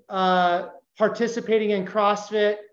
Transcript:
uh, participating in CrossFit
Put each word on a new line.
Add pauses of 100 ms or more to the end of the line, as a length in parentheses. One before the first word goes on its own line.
uh, (280)
participating
in
CrossFit (140)